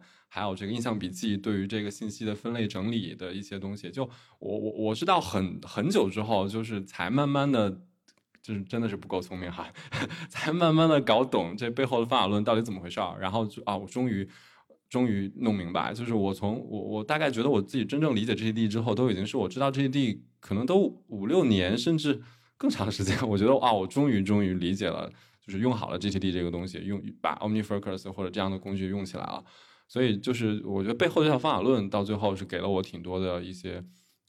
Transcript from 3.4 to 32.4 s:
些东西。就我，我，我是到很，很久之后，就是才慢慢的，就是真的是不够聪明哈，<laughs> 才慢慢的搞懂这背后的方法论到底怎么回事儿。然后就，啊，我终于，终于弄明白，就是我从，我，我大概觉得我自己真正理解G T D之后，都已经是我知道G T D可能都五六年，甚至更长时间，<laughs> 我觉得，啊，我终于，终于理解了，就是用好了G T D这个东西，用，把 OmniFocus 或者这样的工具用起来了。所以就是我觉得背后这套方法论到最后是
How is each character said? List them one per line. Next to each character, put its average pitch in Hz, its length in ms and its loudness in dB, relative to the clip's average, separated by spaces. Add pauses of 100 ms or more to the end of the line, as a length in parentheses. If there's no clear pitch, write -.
些 98 180 -10
东 98 180 -8
西。 92 140 -12
就 131 120 -6 (360)
我， 104 200 -6
我， 107 140 -4
我 110 220 -2
是 110 100 -4
到 180 160 4
很， 95 420 -2
很 120 260 -2
久 190 220 4
之 110 120 -4
后， 107 260 2
就 110 160 -4
是 107 200 -4
才 87 240 -6
慢 139 200 2
慢 139 220 2
的， 104 320 2 (600)
就 113 120 -10
是 101 80 -4
真 117 180 -4
的 113 80 0
是 101 80 -4
不 85 100 -16
够 92 140 -2
聪 90 180 -10
明 90 140 -6
哈， 90 180 -10 (300)
<laughs> - 280 -6
才 - 240 -4
慢 170 220 6
慢 165 140 8
的 147 140 6
搞 120 220 6
懂 95 320 0
这 120 140 -4
背 131 140 0
后 120 160 2
的 117 60 2
方 127 140 4
法 95 60 4
论 104 160 2
到 113 120 4
底 110 80 4
怎 113 100 -6
么 92 80 -8
回 85 100 -10
事 - 80 -6
儿。 92 220 -4
然 95 100 -2
后 113 160 0
就， - 180 -12
啊， 101 120 -2
我 95 100 -6
终 123 220 -2
于， 98 180 -2 (640)
终 123 180 2
于 98 300 0
弄 113 180 0
明 87 160 -4
白， 80 220 -2
就 110 100 -6
是 117 120 -2
我 98 180 2
从， 104 340 -2
我， 104 140 -6
我 107 240 -4
大 151 140 0
概 151 120 2
觉 113 120 -2
得 139 80 4
我 110 100 4
自 98 160 -4
己 117 80 2
真 139 160 -2
正 147 160 4
理 104 80 0
解 120 100 0
G 107 100 -2
T 110 80 2
D 113 160 2
之 110 120 0
后， 117 140 0
都 123 160 2
已 98 40 0
经 95 120 -2
是 139 100 -6
我 104 100 2
知 110 140 -6
道 139 100 2
G 135 120 0
T 139 80 2
D 120 320 0 (180)
可 - 140 -6
能 113 100 0
都 185 440 2
五 101 180 -6
六 160 180 4
年， 98 320 4
甚 156 220 2
至 147 240 0 (340)
更 - 140 0
长 104 200 0
时 98 140 -2
间， 95 160 2
<laughs> 127 80 0
我 101 80 2
觉 101 80 4
得， 131 140 8
啊， 123 120 4
我 95 160 2
终 139 240 2
于， 101 120 4
终 104 200 4
于 92 120 2
理 87 200 0
解 95 140 -2
了， 80 240 -4 (340)
就 101 60 -10
是 98 60 -4
用 123 120 2
好 107 200 -2
了 90 80 -4
G 101 100 -2
T 95 100 0
D 92 140 0
这 87 100 -2
个 87 80 -2
东 87 160 -4
西， 87 120 -10
用， 98 240 -6 (180)
把 78 160 -2
OmniFocus 101 760 -4
或 95 140 -6
者 90 60 -4
这 98 100 -4
样 95 100 0
的 95 80 -4
工 98 160 -8
具 95 140 -2
用 98 160 -4
起 - 140 -10
来 50 60 -6
了。 - 200 -10 (440)
所 127 140 0
以 110 140 4
就 117 160 -2
是 107 320 0
我 98 180 -2
觉 98 60 0
得 117 60 0
背 170 120 4
后 165 160 4
这 151 60 6
套 139 100 4
方 151 140 2
法 98 80 2
论 107 300 4
到 101 120 2
最 104 140 0
后 101 180 0
是 95 120 -6